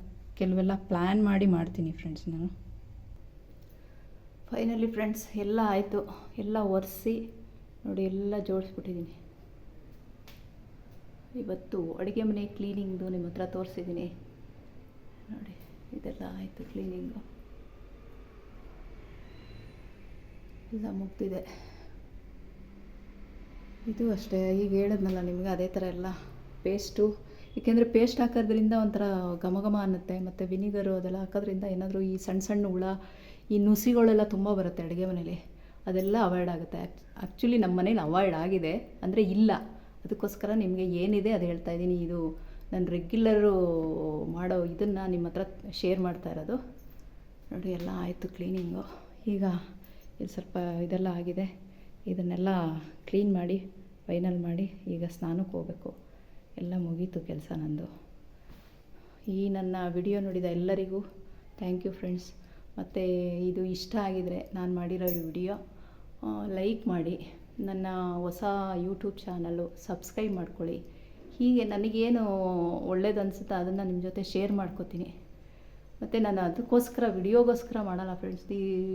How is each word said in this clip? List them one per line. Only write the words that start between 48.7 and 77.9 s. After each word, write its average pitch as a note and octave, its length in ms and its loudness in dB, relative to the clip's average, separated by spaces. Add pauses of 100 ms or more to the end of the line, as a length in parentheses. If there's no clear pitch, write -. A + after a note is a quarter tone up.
ಈಗ G3 100 2 (800)
ಇಲ್ಲಿ F#3 140 -6
ಸ್ವಲ್ಪ - 220 -6 (280)
ಇದೆಲ್ಲ F#3 220 0
ಆಗಿದೆ, F3 400 -2 (600)
ಇದನ್ನೆಲ್ಲ F3+ 420 0 (600)
ಕ್ಲೀನ್ G3+ 260 4
ಮಾಡಿ F3+ 240 2 (480)
ಫೈನಲ್ F3+ 320 2
ಮಾಡಿ E3+ 340 0 (140)
ಈಗ F3 180 -2 (120)
ಸ್ನಾನಕ್ಕೆ F3 400 -2
ಹೋಗ್ಬೇಕು. E3+ 380 -6 (640)
ಎಲ್ಲ F3 180 -4
ಮುಗೀತು F3 440 -2
ಕೆಲಸ D#3 360 -8
ನಂದು. D#3 300 -2 (1500)
ಈ G3 160 2
ನನ್ನ F#3 280 0 (200)
ವಿಡಿಯೋ G3+ 240 2
ನೋಡಿದ F#3 240 0
ಎಲ್ಲರಿಗೂ F#3+ 560 2 (600)
thank F3+ 220 0
you F#3+ 80 -2
ಫ್ರೆಂಡ್ಸ್. F3+ 420 -4 (460)
ಮತ್ತು - 260 -2 (440)
ಇದು F#3 160 0
ಇಷ್ಟ F#3 380 -4
ಆಗಿದ್ರೆ F#3 520 -2
ನಾನು F3+ 200 0
ಮಾಡಿರೋ F3+ 320 0
ಈ F3 140 2
ವಿಡಿಯೋ, F3+ 340 -2 (720)
ಆ, G#3 200 -4
ಲೈಕ್ G3+ 420 0
ಮಾಡಿ, F3 480 -2 (320)
ನನ್ನ F#3+ 180 -2 (300)
ಹೊಸ F3 260 -4 (420)
YouTube G3 400 -4
ಚಾನಲ್ಲು E3+ 520 -4 (100)
ಸಬ್ಸ್ಕ್ರೈಬ್ G#3 480 -2
ಮಾಡ್ಕೊಳ್ಳಿ. E3+ 420 -4 (600)
ಹೀಗೆ B3 260 8
ನನಗೇನು A3 580 4 (680)
ಒಳ್ಳೇದು G3 300 4
ಅನಿಸುತ್ತೋ F#3+ 340 -2
ಅದನ್ನು F#3 300 0
ನಿಮ್ಮ F3+ 180 0
ಜೊತೆ F#3 200 -4
ಶೇರ್ G3 300 0
ಮಾಡ್ಕೋತೀನಿ. F3 640 -4 (880)
ಮತ್ತು A3 200 0
ನಾನು G3 180 4
ಅದಕ್ಕೋಸ್ಕರ A#3+ 680 4
ವಿಡಿಯೋಗೋಸ್ಕರ A#3 720 6
ಮಾಡಲ್ಲ F#3 320 -2